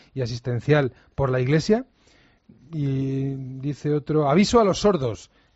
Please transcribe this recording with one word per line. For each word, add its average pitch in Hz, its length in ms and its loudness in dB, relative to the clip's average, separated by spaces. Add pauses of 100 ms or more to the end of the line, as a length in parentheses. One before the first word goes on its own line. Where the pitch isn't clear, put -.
(140)
y 131 80 -6
asistencial 123 720 0 (240)
por 135 160 0
la 127 80 0
Iglesia? 160 460 2 (880)
Y 135 880 -4
dice 147 340 -4
otro, 147 360 0
aviso 196 300 4
a 220 40 6
los 185 160 0
sordos, 135 500 0 (260)